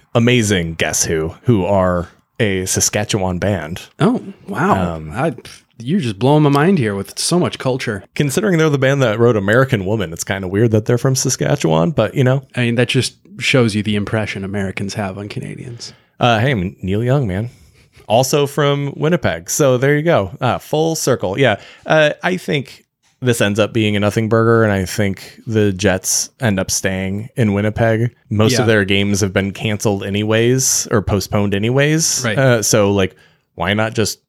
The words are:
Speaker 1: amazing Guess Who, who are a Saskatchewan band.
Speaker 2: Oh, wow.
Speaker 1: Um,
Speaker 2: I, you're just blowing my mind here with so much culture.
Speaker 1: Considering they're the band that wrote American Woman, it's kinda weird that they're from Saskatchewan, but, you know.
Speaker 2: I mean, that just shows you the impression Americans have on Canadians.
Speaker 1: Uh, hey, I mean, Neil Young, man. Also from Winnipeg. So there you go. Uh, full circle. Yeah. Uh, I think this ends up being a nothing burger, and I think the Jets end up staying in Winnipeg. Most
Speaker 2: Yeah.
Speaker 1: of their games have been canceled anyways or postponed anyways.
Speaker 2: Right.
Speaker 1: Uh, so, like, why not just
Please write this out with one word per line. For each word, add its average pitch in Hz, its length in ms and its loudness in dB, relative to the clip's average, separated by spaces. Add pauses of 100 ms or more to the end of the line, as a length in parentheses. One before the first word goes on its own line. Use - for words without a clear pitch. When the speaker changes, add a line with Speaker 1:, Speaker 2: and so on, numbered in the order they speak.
(140)
Speaker 1:
amazing 107 600 2
Guess 80 320 -2
Who, 82 240 -2 (120)
who 104 220 4
are 90 440 0 (300)
a 95 280 -2
Saskatchewan 95 720 -2
band. 90 420 -4 (160)
Speaker 2:
Oh, 240 260 0 (220)
wow. 165 480 -2
Speaker 1:
Um, 78 160 -10
Speaker 2:
I, 127 240 -4 (440)
you're 135 200 -2
just 110 220 -4
blowing 147 240 4
my 143 60 4
mind 151 280 2
here 107 160 0
with 98 240 -10
so - 220 -2
much - 180 -2
culture. 120 460 -6 (100)
Speaker 1:
Considering 170 440 0
they're 156 120 4
the 139 80 2
band 135 240 2
that 110 160 2
wrote 117 180 4
American 107 500 2
Woman, 98 260 -2
it's 85 100 -10
kinda 95 240 -6
weird 104 240 2
that 110 140 2
they're 123 140 0
from 135 180 0
Saskatchewan, - 720 0
but, 113 240 0
you - 80 2
know. 131 320 2
Speaker 2:
I 127 120 -2
mean, 117 100 0
that 123 120 2
just - 300 -2 (220)
shows 117 340 2
you 104 80 0
the 104 140 -2
impression 101 480 -4
Americans 98 500 -6
have 98 240 -6
on 101 100 -12
Canadians. - 640 -14 (280)
Speaker 1:
Uh, 120 180 2
hey, 135 140 0
I - 20 0
mean, 92 260 -4
Neil 101 220 -2
Young, 127 240 0
man. 101 240 -4 (560)
Also 135 400 2
from 143 500 -2
Winnipeg. 143 540 -2
So 127 280 2
there 143 180 2
you 147 80 -2
go. 113 260 2 (100)
Uh, 110 180 0
full 160 360 -2
circle. 110 460 -2
Yeah. 113 200 2 (260)
Uh, 151 260 4 (100)
I 180 140 -2
think - 480 -6 (400)
this 120 160 2
ends 104 200 2
up 101 120 0
being 107 220 0
a 101 60 0
nothing 104 280 0
burger, 113 360 4
and 104 80 2
I 95 120 0
think - 600 -4
the 107 260 2
Jets 95 560 -2 (120)
end 104 180 0
up 95 140 -4
staying 95 640 -4
in 110 160 2
Winnipeg. 110 640 0 (140)
Most 110 240 2
Speaker 2:
Yeah. 113 80 2
Speaker 1:
of - 40 0
their 107 180 4
games 98 360 0
have 98 120 0
been 98 200 -2
canceled 104 500 -2
anyways 110 880 0
or 104 120 2
postponed 101 520 0
anyways. 139 680 0
Speaker 2:
Right. 110 120 -2
Speaker 1:
Uh, 123 280 4
so, 101 260 2
like, 98 240 0 (400)
why 87 200 -2
not 110 200 -2
just 110 240 -2 (100)